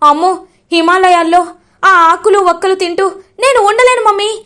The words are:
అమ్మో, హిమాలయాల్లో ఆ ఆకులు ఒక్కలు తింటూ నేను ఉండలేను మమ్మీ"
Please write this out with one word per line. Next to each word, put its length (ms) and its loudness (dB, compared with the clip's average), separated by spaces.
అమ్మో, 420 0
హిమాలయాల్లో 720 0
ఆ 40 4
ఆకులు 500 2
ఒక్కలు 360 -2
తింటూ 320 -4
నేను 220 0
ఉండలేను 460 0
మమ్మీ" 220 -2